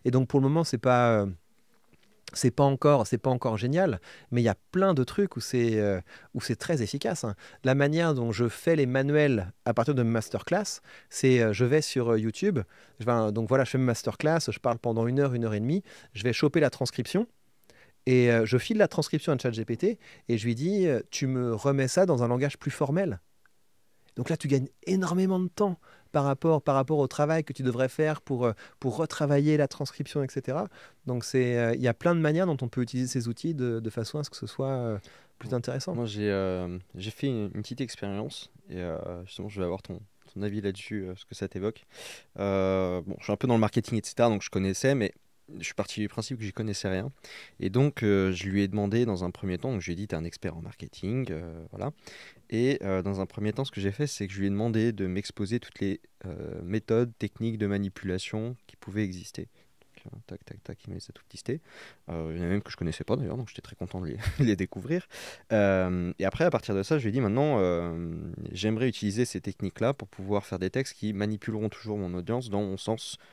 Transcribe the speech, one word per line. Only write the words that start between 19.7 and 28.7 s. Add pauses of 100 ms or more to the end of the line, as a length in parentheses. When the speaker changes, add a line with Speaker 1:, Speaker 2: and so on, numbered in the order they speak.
Speaker 1:
T (300)
et
je
lui
dis,
euh, « (100)
Tu
me
remets
ça
dans
un
langage
plus
formel. » (960)
Donc
là,
tu
gagnes (160)
énormément
de
temps (320)
par
rapport,
par
rapport
au
travail
que
tu
devrais
faire
pour,
euh, (280)